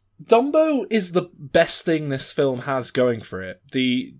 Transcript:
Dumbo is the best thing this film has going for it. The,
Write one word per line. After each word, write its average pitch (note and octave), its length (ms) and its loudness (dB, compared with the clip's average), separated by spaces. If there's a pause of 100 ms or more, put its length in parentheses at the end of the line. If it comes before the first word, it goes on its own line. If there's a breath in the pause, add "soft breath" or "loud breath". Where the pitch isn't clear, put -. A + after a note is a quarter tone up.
(240)
Dumbo C#4+ 680 2
is F#3 240 -2
the F3 240 -2
best D3+ 480 0
thing D#3 240 0
this C3+ 240 -4
film C#3 260 0
has C3 320 -6
going B2 300 0
for F#2+ 200 -12
it. F#2 200 -12 (100)
The, B2+ 480 0